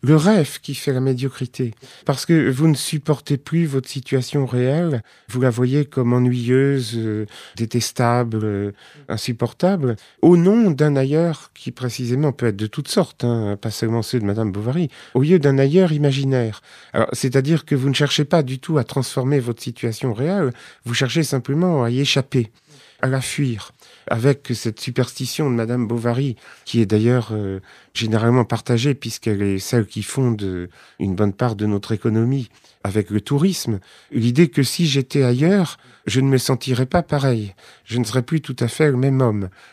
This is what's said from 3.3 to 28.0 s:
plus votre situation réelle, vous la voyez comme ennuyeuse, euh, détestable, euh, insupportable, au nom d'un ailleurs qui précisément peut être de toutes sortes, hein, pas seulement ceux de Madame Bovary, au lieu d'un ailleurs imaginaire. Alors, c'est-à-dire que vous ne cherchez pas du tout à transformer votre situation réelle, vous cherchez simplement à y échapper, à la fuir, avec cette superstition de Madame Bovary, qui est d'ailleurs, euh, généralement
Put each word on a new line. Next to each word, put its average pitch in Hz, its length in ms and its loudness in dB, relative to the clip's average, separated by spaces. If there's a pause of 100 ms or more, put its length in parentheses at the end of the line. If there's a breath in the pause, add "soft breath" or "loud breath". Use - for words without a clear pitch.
plus 165 300 -2
votre 135 200 -4
situation 135 600 -4
réelle, 127 560 0 (260 soft breath)
vous 127 140 -4
la 131 80 4
voyez 127 340 2
comme 123 300 0
ennuyeuse, 123 800 2
euh, 107 300 -4 (300 loud breath)
détestable, 117 840 0
euh, 101 300 -2 (360 loud breath)
insupportable, 123 880 -2 (260 soft breath)
au 175 160 8
nom 202 320 4
d'un 147 260 2
ailleurs 151 560 0
qui - 180 -12
précisément 127 600 -2
peut 123 140 -2
être 104 100 0
de 104 100 -4
toutes 139 220 -8
sortes, - 360 -2
hein, 110 360 0
pas 113 100 -6
seulement 117 300 -2
ceux 117 200 -2
de 104 40 -6
Madame 101 280 -2
Bovary, 123 360 -2 (240 loud breath)
au 127 80 2
lieu 165 180 4
d'un 139 200 4
ailleurs 156 340 4
imaginaire. 135 680 0 (320 loud breath)
Alors, - 180 2
c'est-à-dire 135 540 0
que - 80 0
vous 135 160 0
ne 135 40 2
cherchez 147 300 0
pas 165 180 2
du 131 160 -4
tout 156 200 -2
à 123 60 0
transformer 135 540 -2
votre 120 240 -4
situation 117 520 -4
réelle, 151 380 -2 (340 loud breath)
vous 120 80 -4
cherchez 135 300 0
simplement 143 600 0
à 117 60 0
y 127 100 0
échapper, 131 520 0 (500 soft breath)
à - 40 0
la 131 140 0
fuir, 123 520 -6 (380 soft breath)
avec 127 440 0
cette 110 260 -6
superstition 131 680 -4
de 127 60 0
Madame 117 320 -2
Bovary, 120 500 -2 (280 loud breath)
qui - 160 0
est 110 60 4
d'ailleurs, 110 460 2
euh, 98 280 -6 (340 soft breath)
généralement 113 500 2